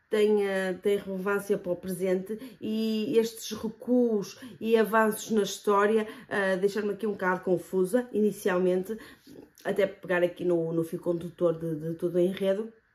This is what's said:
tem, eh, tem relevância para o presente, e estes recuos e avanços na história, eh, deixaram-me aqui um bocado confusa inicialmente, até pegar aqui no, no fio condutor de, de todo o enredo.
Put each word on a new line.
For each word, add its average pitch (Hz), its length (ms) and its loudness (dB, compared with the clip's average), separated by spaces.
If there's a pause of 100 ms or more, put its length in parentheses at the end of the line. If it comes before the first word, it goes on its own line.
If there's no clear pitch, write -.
tem, 208 380 4
eh, 190 340 0
tem 202 160 2
relevância 196 600 -2
para 180 140 -6
o 175 40 -2
presente, 185 600 -2 (240)
e 220 560 -2
estes 226 400 0
recuos 226 840 0 (200)
e 226 180 4
avanços 220 540 2
na 214 120 4
história, 208 640 2 (220)
eh, 190 280 0
deixaram-me 202 360 0
aqui 208 140 -4
um 208 40 0
bocado 185 300 -2
confusa 185 720 0
inicialmente, 185 840 0 (640)
até 196 220 0
pegar 175 380 -2
aqui 175 220 0
no, 165 260 2
no 165 120 0
fio 165 160 -8
condutor 170 600 -2
de, 165 160 -4
de 160 200 -6
todo 175 200 -4
o 180 40 2
enredo. 196 520 0 (220)